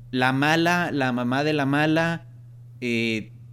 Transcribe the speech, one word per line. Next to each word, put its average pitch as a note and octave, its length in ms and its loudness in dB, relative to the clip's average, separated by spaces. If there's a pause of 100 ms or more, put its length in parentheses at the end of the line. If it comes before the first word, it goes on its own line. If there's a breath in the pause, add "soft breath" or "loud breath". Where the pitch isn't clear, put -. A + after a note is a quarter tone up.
(120)
la B2+ 220 2
mala, E3 580 2
la C3 200 0
mamá B2 320 0
de D3+ 100 0
la D3 120 0
mala, D#3+ 600 2 (560)
eh, A2+ 500 0 (220)